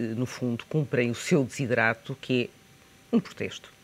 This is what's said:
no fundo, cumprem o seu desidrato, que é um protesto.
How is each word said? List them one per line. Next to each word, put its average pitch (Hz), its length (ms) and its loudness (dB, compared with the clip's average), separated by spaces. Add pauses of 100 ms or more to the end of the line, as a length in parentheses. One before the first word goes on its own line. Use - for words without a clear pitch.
(160)
no 123 120 0
fundo, 120 420 -4
cumprem 123 400 2
o 117 60 -2
seu 151 280 2
desidrato, 117 800 0
que 123 220 2
é - 720 -8
um 226 40 4
protesto. - 540 -8 (100)